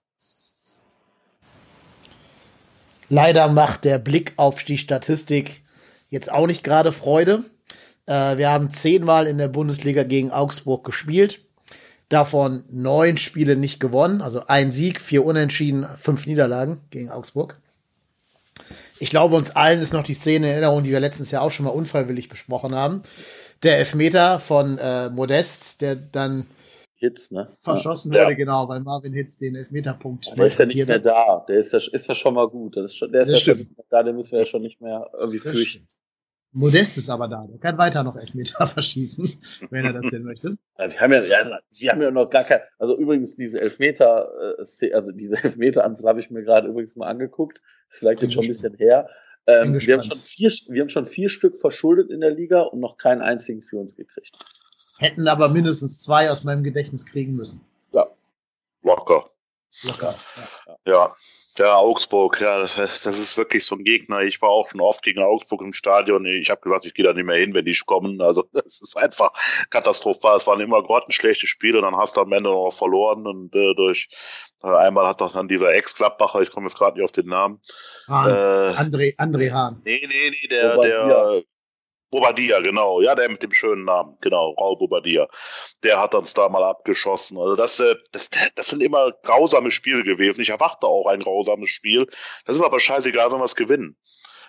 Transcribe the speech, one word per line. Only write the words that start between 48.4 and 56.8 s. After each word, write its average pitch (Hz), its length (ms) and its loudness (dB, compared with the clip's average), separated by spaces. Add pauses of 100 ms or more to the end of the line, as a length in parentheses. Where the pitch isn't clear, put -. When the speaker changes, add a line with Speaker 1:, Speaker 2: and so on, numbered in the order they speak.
Speaker 2:
ein 117 40 -2
Speaker 1:
gespannt. 107 300 -6
Speaker 2:
bisschen 110 100 4
her. 135 200 6 (380)
Ähm, 117 260 6
Speaker 1:
Bin 139 140 0
Speaker 2:
wir 127 80 8
haben 135 60 2
Speaker 1:
gespannt. 113 60 -8
Speaker 2:
schon 131 140 -8
vier, 214 300 0 (240)
wir 131 80 0
haben 143 60 -4
schon 143 160 -4
vier 196 240 -6
Stück - 300 2
verschuldet 170 520 2
in 156 100 -8
der 156 120 4
Liga 170 300 2
und 123 180 -4
noch 120 160 -8
keinen 123 240 2
einzigen 113 420 -4
für - 160 -14
uns 98 160 -12
gekriegt. - 380 -20 (640)
Speaker 1:
Hätten 160 300 -6
aber 151 200 2
mindestens 151 540 -2
zwei 151 280 2
aus 139 140 -4
meinem 143 200 -4
Gedächtnis 143 420 -8